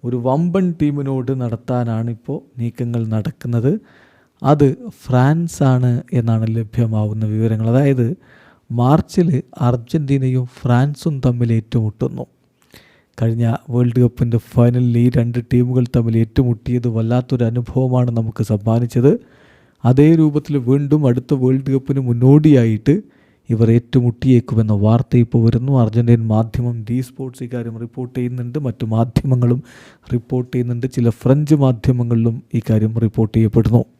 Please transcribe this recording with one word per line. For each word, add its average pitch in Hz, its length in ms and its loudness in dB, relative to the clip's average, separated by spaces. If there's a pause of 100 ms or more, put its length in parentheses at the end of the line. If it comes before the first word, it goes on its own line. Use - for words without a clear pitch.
ഒരു 120 180 -4
വമ്പൻ 170 420 0 (140)
ടീമിനോട് 135 500 -2 (100)
നടത്താനാണിപ്പോൾ 117 960 -4 (240)
നീക്കങ്ങൾ 117 420 -4 (120)
നടക്കുന്നത്. 120 580 -2 (760)
അത് 143 140 4 (380)
ഫ്രാൻസാണ് 131 880 0 (280)
എന്നാണ് 113 280 0 (120)
ലഭ്യമാവുന്ന 110 760 -2
വിവരങ്ങൾ. 110 400 -2
അതായത് 131 340 2 (760)
മാർച്ചിൽ 151 480 2 (400)
അർജന്റീനയും 127 760 -2 (140)
ഫ്രാൻസും 139 560 0 (100)
തമ്മിൽ 120 220 0 (100)
ഏറ്റുമുട്ടുന്നു. 120 680 -4 (920)
കഴിഞ്ഞ 117 360 0 (180)
വേൾഡ് 123 300 2
കപ്പിൻ്റെ 117 360 0 (140)
ഫൈനലിൽ 120 500 2
ഈ - 20 4 (120)
രണ്ട് 120 220 -2 (100)
ടീമുകൾ 123 340 2 (140)
തമ്മിൽ 113 260 0
ഏറ്റുമുട്ടിയത് 120 720 -2
വല്ലാത്തൊരു 120 540 -2
അനുഭവമാണ് 123 600 -2 (120)
നമുക്ക് 110 300 -4
സമ്മാനിച്ചത്. 117 600 2 (800)
അതേ 147 200 6 (120)
രൂപത്തിൽ 147 340 0 (160)
വീണ്ടും 143 400 0
അടുത്ത 127 220 -2 (100)
വേൾഡ് 135 320 0
കപ്പിന് 135 340 -2
മുന്നോടിയായിട്ട് 127 840 4 (560)
ഇവർ 110 220 2
ഏറ്റുമുട്ടിയേക്കുമെന്ന 120 1080 2
വാർത്ത 117 300 2 (120)
ഇപ്പോൾ 120 200 0
വരുന്നു. 120 280 0 (100)
അർജന്റീൻ 117 400 2 (100)
മാധ്യമം 113 420 -2 (140)
ഡി 117 180 -4
സ്പോർട്സ് 131 400 -14
ഇക്കാര്യം 117 380 -10
റിപ്പോർട്ട് 123 320 -12
ചെയ്യുന്നുണ്ട്, 123 500 -6
മറ്റു 117 180 -6 (100)
മാധ്യമങ്ങളും 120 680 0 (520)
റിപ്പോർട്ട് 123 400 -4
ചെയ്യുന്നുണ്ട്, 120 340 -4 (100)
ചില 120 100 0 (160)
ഫ്രഞ്ച് 147 400 2
മാധ്യമങ്ങളിലും 117 760 0 (240)
ഇക്കാര്യം 110 320 0 (120)
റിപ്പോർട്ട് 110 320 -2
ചെയ്യപ്പെടുന്നു. 113 460 2 (180)